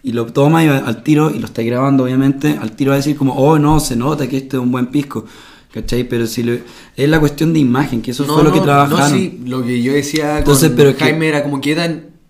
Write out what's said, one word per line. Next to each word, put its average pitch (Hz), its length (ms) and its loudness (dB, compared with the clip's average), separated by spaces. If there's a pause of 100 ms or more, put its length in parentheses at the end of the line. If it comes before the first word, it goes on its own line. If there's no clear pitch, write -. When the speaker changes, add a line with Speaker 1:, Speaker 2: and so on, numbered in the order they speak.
Speaker 1:
y 120 100 -6
lo 117 140 -2
toma 147 380 2
y 151 40 4
al 135 340 -2
tiro, 151 280 2
y 107 80 -6
lo 113 80 -6
estáis 113 220 -6
grabando, 131 360 0
obviamente, 139 560 0
al 110 120 -8
tiro 139 180 -2
va 139 60 2
a - 20 0
decir 143 180 -2
como, 135 180 0
"Oh, 147 240 2
no, 147 220 4
se 123 160 -4
nota 139 320 -2
que 135 80 -4
este 135 220 -6
es 123 40 -2
un 123 80 0
buen 123 180 -2
pisco", 139 360 -4 (480)
¿cachai? 120 340 -4
Pero 117 200 -2
si 117 160 -6
le, 120 200 -2 (340)
es 139 120 0
la 160 120 2
cuestión 156 340 0
de 160 60 2
imagen, 127 420 0
que 127 80 -8
eso 139 160 -4
Speaker 2:
No, 147 80 -2
Speaker 1:
fue 156 100 4
lo - 80 4
que 160 60 2
Speaker 2:
no, - 60 2
Speaker 1:
trabajaron. 143 480 2
Speaker 2:
no, - 40 2
sí, 180 300 -2
lo 127 180 -4
que 120 180 -2
yo 135 120 0
decía 151 460 -2
Speaker 1:
Entonces, 143 280 4
Speaker 2:
con 123 80 0
Speaker 1:
pero 143 140 6
es 127 60 -2
que - 80 -2
Speaker 2:
Jaime 156 240 0
era 147 140 0
como, 143 160 -4
"¿Qué 143 160 -2
tan 165 300 -4 (260)